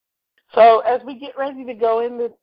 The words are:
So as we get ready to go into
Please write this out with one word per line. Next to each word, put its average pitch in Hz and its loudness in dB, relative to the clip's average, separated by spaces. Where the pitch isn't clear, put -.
So 220 6
as 247 -2
we 269 -14
get 262 -16
ready 269 -8
to 240 -12
go 226 -2
into 240 -6